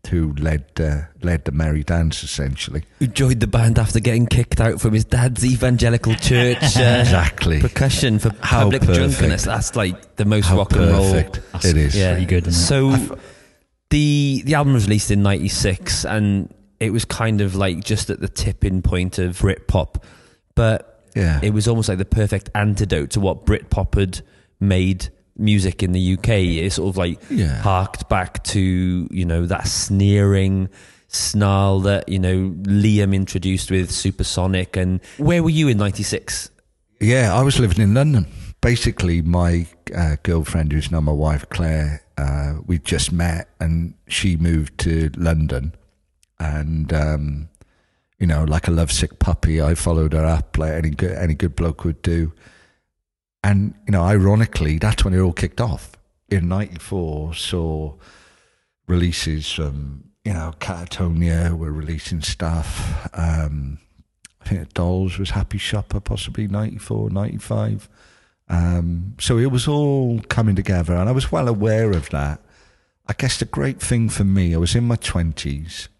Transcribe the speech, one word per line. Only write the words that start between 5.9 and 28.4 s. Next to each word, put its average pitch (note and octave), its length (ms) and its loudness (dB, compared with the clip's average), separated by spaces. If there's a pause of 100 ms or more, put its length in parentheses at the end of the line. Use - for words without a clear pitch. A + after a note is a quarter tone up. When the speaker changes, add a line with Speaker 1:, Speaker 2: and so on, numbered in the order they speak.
Speaker 2:
church, B2 420 2
Speaker 1:
<laughs> - 60 -4 (160)
Speaker 2:
uh, A#2+ 220 4
Speaker 1:
Exactly. E2+ 600 4
Speaker 2:
percussion B2 580 2
for A2 120 2 (100)
Speaker 1:
How A#2 220 2
Speaker 2:
public G2 200 4
Speaker 1:
perfect. F2 160 4
Speaker 2:
drunkenness. D#2+ 460 2
That's, G#2+ 320 -2
like, F#2 400 -4
the G#2+ 80 0
most G#2 220 4
Speaker 1:
How F#2 120 4
Speaker 2:
rock G2 140 2
and E2+ 180 6
roll. F#2+ 220 6
Speaker 1:
perfect. - 280 0 (120)
Speaker 3:
That's F2+ 140 -6
Speaker 1:
It E2 100 6
is. D2 200 4
Speaker 2:
Yeah. F#2 160 2
Speaker 3:
pretty F2 140 0
good, F2 200 2
isn't E2+ 160 2
it? E2+ 40 2
Speaker 2:
So C3+ 220 2
Speaker 1:
I C3+ 60 4
f- - 160 0 (800)
Speaker 2:
the, D3 560 2
the D3+ 80 2
album C#3+ 180 4
was A2+ 140 4
released G#2 240 2
in G2+ 120 4
ninety-six, G2 840 0
and G2+ 480 0 (260)
it A2 100 0
was A2 140 0
kind A2 380 0
of, F#2 120 0
like, F#2 300 -2
just - 240 -2
at - 120 -6
the - 80 -4
tipping F#2+ 520 -2
point F2+ 380 -2
of F2+ 200 -2
Britpop. - 640 0 (520)
But - 500 0 (100)
Speaker 1:
Yeah. E2 280 2
Speaker 2:
it G#2 100 2
was G#2+ 160 0
almost A2+ 200 0
like F#2 100 -2
the F#2+ 80 -2
perfect G#2 480 0
antidote G2 560 0
to G#2 100 -2
what F#2+ 240 0
Britpop - 540 0
had F#2+ 240 -2 (380)
made F#2 500 0 (300)
music G2+ 440 2
in F2+ 80 0
the F#2 80 2
U F#2 160 2
K. F#2 420 0
It F#2+ 140 -2
sort F#2 160 -2
of, F#2 80 -4
like, F2 240 -2 (100)
Speaker 1:
Yeah. F2+ 320 0
Speaker 2:
harked F#2+ 460 -2
back F#2+ 340 -2